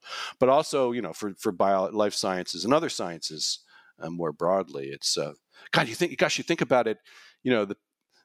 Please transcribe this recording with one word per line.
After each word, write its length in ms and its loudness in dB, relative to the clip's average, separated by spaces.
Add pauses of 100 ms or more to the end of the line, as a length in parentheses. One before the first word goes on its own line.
(400)
But 100 6
also, 420 4
you 100 -2
know, 120 -6
for, 200 -6
for 180 -2
bio-, 400 4
life 220 2
sciences 500 -4
and 120 4
other 140 0
sciences, 720 -6 (380)
uh, 120 -8
more 200 -4
broadly, 580 0
it's, 280 -4
uh, 160 -4 (380)
God, 160 2
you 80 -8
think, 240 -2
gosh, 180 2
you 60 -4
think 180 -2
about 240 4
it, 140 -2 (420)
you 100 2
know, 140 4
the, 120 -6 (460)